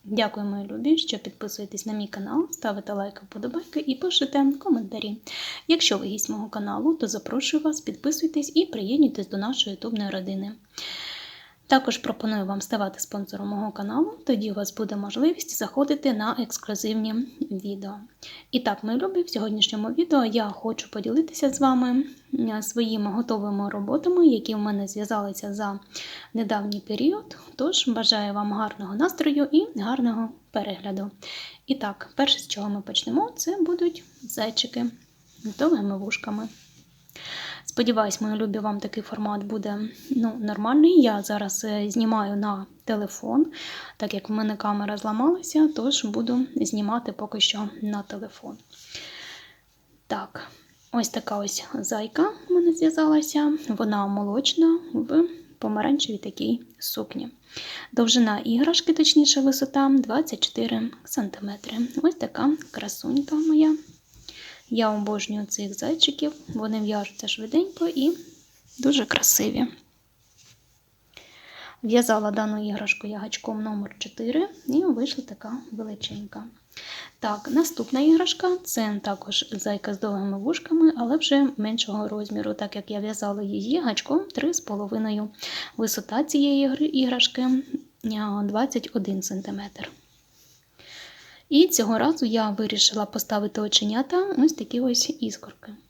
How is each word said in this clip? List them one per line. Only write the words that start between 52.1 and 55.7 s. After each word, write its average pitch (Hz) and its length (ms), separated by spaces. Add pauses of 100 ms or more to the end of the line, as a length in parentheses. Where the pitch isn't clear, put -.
в 359 40
мене 339 200
зв'язалася. 311 880 (100)
Вона 208 380
молочна 208 720 (160)
в 294 300 (340)
помаранчевій 220 600